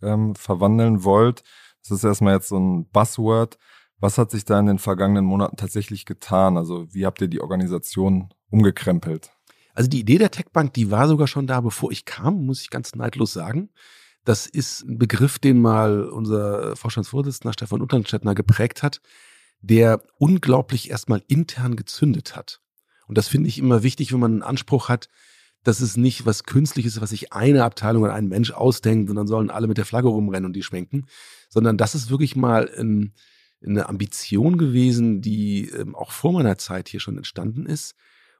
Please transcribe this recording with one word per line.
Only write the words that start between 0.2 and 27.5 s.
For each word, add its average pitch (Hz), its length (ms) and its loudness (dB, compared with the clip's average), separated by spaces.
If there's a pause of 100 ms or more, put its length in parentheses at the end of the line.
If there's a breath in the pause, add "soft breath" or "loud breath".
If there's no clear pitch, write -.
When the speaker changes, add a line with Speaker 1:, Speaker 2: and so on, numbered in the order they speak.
Speaker 1:
verwandeln 104 680 2
wollt. 107 400 4 (380 soft breath)
Das 107 100 -8
ist 98 120 -2
erstmal 101 320 4
jetzt - 140 -2
so 98 100 -2
ein 90 300 0
Buzzword. 113 680 0 (420 soft breath)
Was 98 180 0
hat 117 140 2
sich 104 120 -6
da 104 160 2
in 104 60 4
den 98 140 2
vergangenen 98 460 2
Monaten 98 300 -2
tatsächlich 101 500 -8
getan? 95 520 2
Also 85 360 -6
wie 95 120 -4
habt 92 160 -4
ihr 95 60 -2
die 82 140 -4
Organisation 92 920 -2 (160)
umgekrempelt? 90 840 2 (420 soft breath)
Speaker 2:
Also 123 160 0
die 135 100 0
Idee 117 180 4
der 208 140 4
Tech-Bank, 156 420 -2
die 110 180 0
war 120 160 4
sogar 151 200 4
schon 139 200 -4
da, 127 140 -2
bevor 120 300 -4
ich - 140 -10
kam, 151 400 -2
muss 131 160 -4
ich - 80 -16
ganz - 260 -10
neidlos 117 360 -4
sagen. 113 380 -6 (560 soft breath)
Das - 220 0
ist - 360 -8
ein 120 140 -8
Begriff, 120 420 0
den 131 220 6
mal 110 480 2
unser 104 680 -2
Vorstandsvorsitzender 123 760 -6
Stefan - 280 -6
Ullmann-Stettner 107 540 0
geprägt - 480 0
hat, - 180 -4 (600 soft breath)
der 113 400 4 (160)
unglaublich 131 720 2
erstmal 113 380 -4
intern 123 480 -2
gezündet - 600 -2
hat. - 240 -18 (480)
Und 110 100 0
das 104 100 0
finde 143 200 2
ich 120 100 -4
immer 123 260 4
wichtig, 127 280 -2
wenn 127 80 0
man 117 120 2
einen 107 100 0
Anspruch - 480 -4
hat, 120 180 -2 (560 soft breath)
dass 117 160 2
es 113 180 -2
nicht 123 280 0
was 110 180 -2
Künstliches 123 520 0
ist, 110 60 -6
was 104 100 -6
sich - 220 -12
eine 127 300 4